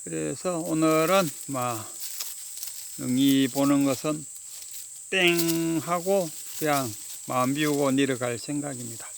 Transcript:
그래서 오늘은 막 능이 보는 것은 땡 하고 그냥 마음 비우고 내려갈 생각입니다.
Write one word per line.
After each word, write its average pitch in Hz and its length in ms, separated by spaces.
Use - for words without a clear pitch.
그래서 165 540
오늘은 160 680
막 123 420
능이 135 500
보는 139 360
것은 151 400
땡 165 760
하고 180 440
그냥 139 340
마음 127 260
비우고 143 380
내려갈 123 460
생각입니다. 127 680